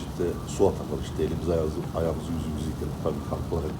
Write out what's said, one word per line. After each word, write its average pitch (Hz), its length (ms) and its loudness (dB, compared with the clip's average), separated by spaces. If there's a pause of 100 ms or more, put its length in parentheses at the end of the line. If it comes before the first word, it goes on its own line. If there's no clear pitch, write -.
litre - 240 0 (260)
su - 140 2
atarlar. 76 380 0
İşte - 180 -4
elimizi, 80 280 2
ayağımızı, 80 280 2 (180)
ayağımızı, 82 380 0
yüzümüzü 78 340 -2
yıkayalım. 76 340 -4
Tabii 76 200 0
ki - 100 -6
haklı 80 220 -2
olarak 78 240 0